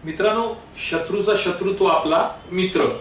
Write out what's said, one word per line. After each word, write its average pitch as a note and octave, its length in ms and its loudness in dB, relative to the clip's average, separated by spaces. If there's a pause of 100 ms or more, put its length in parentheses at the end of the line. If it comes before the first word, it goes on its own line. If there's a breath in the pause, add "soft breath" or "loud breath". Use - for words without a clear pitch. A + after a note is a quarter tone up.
मित्रांनो, G#3+ 480 0 (360)
शत्रूचा E3+ 480 0
शत्रू F#3 360 -2
तो F#3+ 120 2
आपला E3 440 2 (220)
मित्र F#3 300 0 (200)